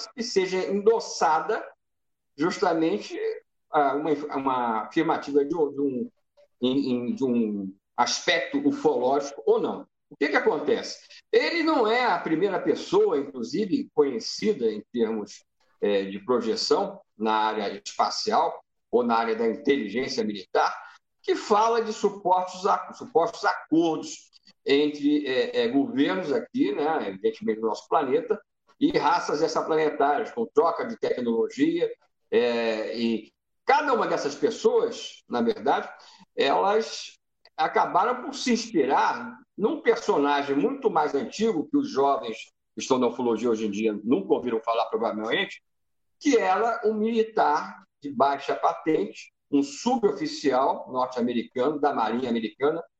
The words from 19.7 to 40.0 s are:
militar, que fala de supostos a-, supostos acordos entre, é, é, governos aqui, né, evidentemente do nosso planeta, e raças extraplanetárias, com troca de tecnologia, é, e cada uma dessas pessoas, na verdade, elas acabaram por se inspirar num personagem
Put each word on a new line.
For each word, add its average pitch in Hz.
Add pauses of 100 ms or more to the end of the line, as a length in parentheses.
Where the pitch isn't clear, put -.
militar, 107 (480)
que 370
fala 226
de 214
supostos 185
a-, 190
supostos 165
acordos 156 (340)
entre, 143
é, 123
é, 113
governos 143
aqui, 269
né, 294
evidentemente 110
do 113
nosso 107
planeta, 156 (380)
e 160
raças 160
extraplanetárias, 156
com 117
troca 156
de 117
tecnologia, 127 (400)
é, 117
e 117 (320)
cada 277
uma 202
dessas 147
pessoas, 170
na 120
verdade, 120 (480)
elas 190 (380)
acabaram 190
por 302
se -
inspirar 165 (180)
num 277
personagem 143